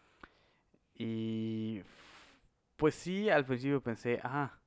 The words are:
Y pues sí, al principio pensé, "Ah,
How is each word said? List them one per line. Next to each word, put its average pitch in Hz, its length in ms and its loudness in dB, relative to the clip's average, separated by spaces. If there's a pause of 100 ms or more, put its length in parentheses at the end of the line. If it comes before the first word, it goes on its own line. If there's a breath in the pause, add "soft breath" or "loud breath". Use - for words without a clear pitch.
(920 soft breath)
Y 110 880 -4 (920 loud breath)
pues 147 200 4
sí, 196 340 -2
al 156 160 6
principio 131 360 0
pensé, 120 420 -2
"Ah, 135 440 -4